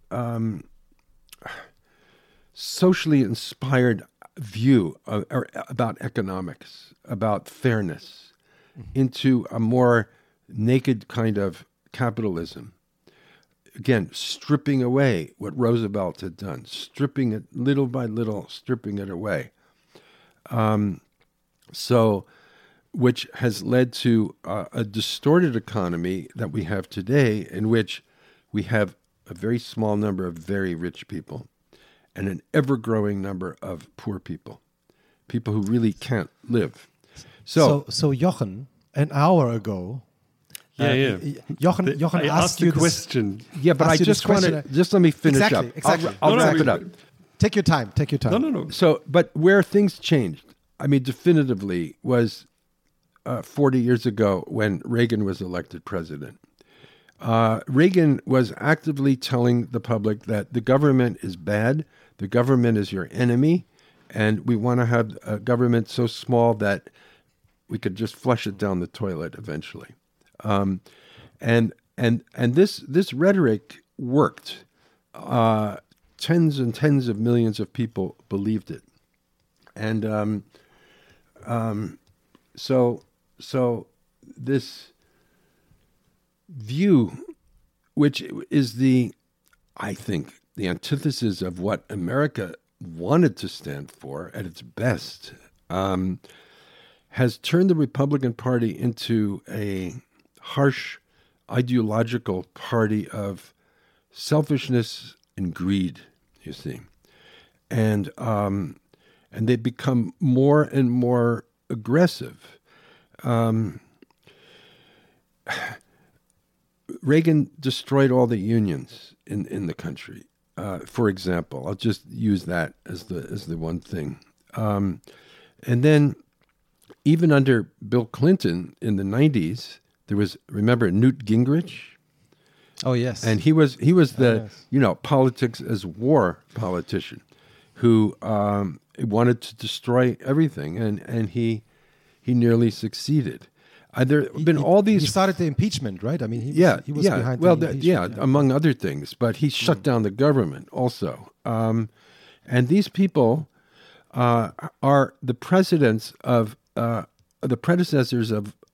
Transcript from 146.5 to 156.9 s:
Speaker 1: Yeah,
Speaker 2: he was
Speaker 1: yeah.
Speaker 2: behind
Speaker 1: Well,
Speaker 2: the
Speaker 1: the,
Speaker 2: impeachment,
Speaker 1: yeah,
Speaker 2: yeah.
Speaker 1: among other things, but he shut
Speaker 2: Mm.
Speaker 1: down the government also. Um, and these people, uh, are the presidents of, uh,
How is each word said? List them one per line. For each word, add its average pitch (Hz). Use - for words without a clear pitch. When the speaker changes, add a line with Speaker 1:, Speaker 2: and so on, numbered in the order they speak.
Speaker 1:
Yeah, 160
Speaker 2:
he -
was 151
Speaker 1:
yeah. 151
Speaker 2:
behind 123
Speaker 1:
Well, 175
Speaker 2:
the 160
Speaker 1:
the, -
Speaker 2:
impeachment, 135
Speaker 1:
yeah, 113
Speaker 2:
yeah. -
Speaker 1:
among 139
other 147
things, 73
but 117
he 147
shut 131
Speaker 2:
Mm. 95
Speaker 1:
down 120
the 104
government 110
also. 117
Um, 113
and 123
these 190
people, 151
uh, 120
are 139
the 127
presidents 143
of, 117
uh, 117